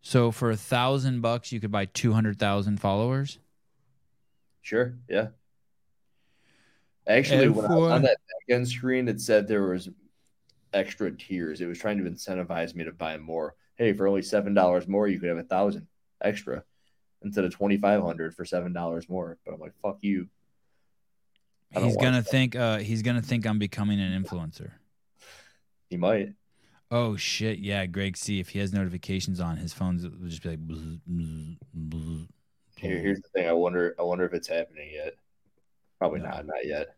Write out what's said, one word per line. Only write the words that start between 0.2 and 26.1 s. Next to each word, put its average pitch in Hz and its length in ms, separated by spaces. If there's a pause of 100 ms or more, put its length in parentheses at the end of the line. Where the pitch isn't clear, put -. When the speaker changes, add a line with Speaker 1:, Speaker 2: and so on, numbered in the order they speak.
Speaker 1:
for 113 200
a 110 60
thousand 127 640
bucks, 117 320
you 117 80
could 104 120
buy 101 140
two - 280
hundred 107 240
thousand 101 420
followers? 120 580 (1200)
Speaker 2:
Sure, 123 340 (120)
yeah. 104 200 (1800)
Actually, 135 400
Speaker 1:
And 110 100
Speaker 2:
when 104 100
I - 20
was 170 80 (120)
Speaker 1:
for 165 40
Speaker 2:
on - 100
that - 140
back - 400
end 123 120
screen, 123 400
it 104 120
said 107 280
there 104 180
was 90 240 (840)
extra 95 380
tiers. 82 500
It 90 60
was 85 120
trying 104 240
to 90 60
incentivize 85 680
me 85 100
to 80 80
buy 80 260
more. 78 380 (200)
Hey, 113 160
for 98 160
only 98 140
seven 101 320
dollars 90 340
more, 104 200
you 95 120
could 87 80
have 85 100
a 85 40
thousand 98 440 (360)
extra 98 400 (600)
instead 101 220
of 90 80
twenty-five 101 480
hundred 82 340
for 87 120
seven 90 260
dollars 85 380
more. 85 340
But - 80
I'm 80 80
like, 78 220
"Fuck 101 180
you." 95 280 (1400)
I - 40
don't 120 120
Speaker 1:
He's 107 80
Speaker 2:
want 110 100
Speaker 1:
gonna 127 160
Speaker 2:
that. 110 80
Speaker 1:
think, 127 260
uh, 113 220
he's 107 240
gonna 120 200
think 117 240
I'm 107 140
becoming 101 400
an 95 240
influencer. 80 480 (1160)
Speaker 2:
He 90 80
might. 98 340 (640)